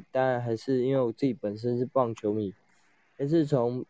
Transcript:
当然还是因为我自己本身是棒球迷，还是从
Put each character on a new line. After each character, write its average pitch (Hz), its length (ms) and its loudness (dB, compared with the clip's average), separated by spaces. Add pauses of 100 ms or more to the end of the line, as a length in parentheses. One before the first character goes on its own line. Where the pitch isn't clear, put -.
(120)
当 131 180 2
然 123 120 0
还 117 140 -2
是 127 260 0
因 131 120 2
为 135 80 4
我 117 100 0
自 - 140 -2
己 127 80 2
本 104 240 -6
身 120 220 -2
是 127 60 0
棒 123 280 0
球 107 200 -2
迷， 104 200 -2 (640)
还 139 100 -2
是 160 180 2
从 123 440 0